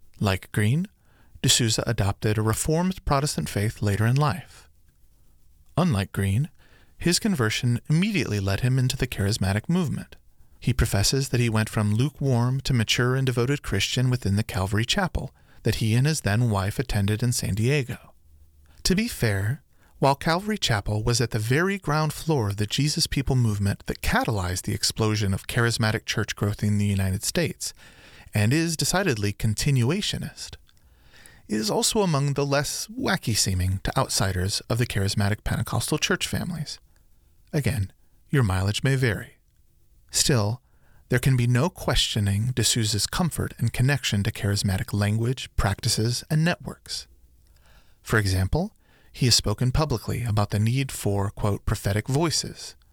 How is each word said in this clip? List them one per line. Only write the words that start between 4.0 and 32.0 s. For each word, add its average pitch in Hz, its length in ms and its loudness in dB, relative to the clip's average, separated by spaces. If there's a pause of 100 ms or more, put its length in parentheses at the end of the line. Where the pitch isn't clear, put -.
in 123 120 4
life. - 500 -2 (1080)
Unlike 131 340 2
Greene, 101 380 0 (500)
his 175 200 0
conversion 120 680 0
immediately 160 520 0
led 98 220 0
him 127 180 2
into 127 180 0
the 131 80 -2
charismatic 101 640 -2
movement. 165 460 -2 (440)
He 123 140 0
professes 135 560 2
that 123 100 2
he 120 80 4
went 110 220 0
from 104 240 0
lukewarm 127 680 0
to - 120 -2
mature 123 420 2
and 135 80 0
devoted 127 380 0
Christian 123 480 0
within 98 260 0
the 107 60 2
Calvary 104 420 -2
Chapel - 480 -2 (300)
that 110 140 0
he 110 180 0
and 131 140 4
his 156 140 0
then 113 280 2
wife 98 300 -2
attended 104 420 0
in 123 100 0
San - 220 -2
Diego. 120 640 -2 (680)
To 185 140 2
be 226 120 0
fair, 107 540 -2 (380)
while 139 160 4
Calvary 196 420 0
Chapel 107 460 -2
was 120 180 2
at 113 80 0
the 113 100 -2
very 160 380 0
ground 156 360 0
floor 135 360 0
of 98 80 -4
the 107 80 -2
Jesus 143 400 0
People 139 300 -2
movement 104 500 0
that - 160 -6
catalyzed 101 640 0
the 104 100 -2
explosion 107 640 0
of - 100 -8
charismatic 113 600 0
church - 300 -4
growth 104 280 -2
in 104 160 2
the 101 80 2
United 95 360 0
States, - 520 -4 (580)
and 107 180 4
is 165 240 2
decidedly 131 580 0
continuationist, - 1200 -2 (920)
it 208 80 -4
is 214 140 -2
also 214 320 2